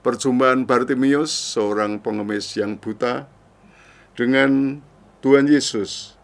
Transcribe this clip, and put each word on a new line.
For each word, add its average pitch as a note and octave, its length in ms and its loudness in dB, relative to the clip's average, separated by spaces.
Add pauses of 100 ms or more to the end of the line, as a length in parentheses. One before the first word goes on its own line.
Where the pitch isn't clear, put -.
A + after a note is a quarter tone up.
perjumpaan B2+ 640 0
Bartimius, C3+ 640 0
seorang G#2 720 -4
pengemis G#2 560 -6
yang G#2 240 -4
buta, B2 480 -6 (880)
dengan C3+ 640 2 (400)
Tuhan C#3 240 6
Yesus B2+ 800 0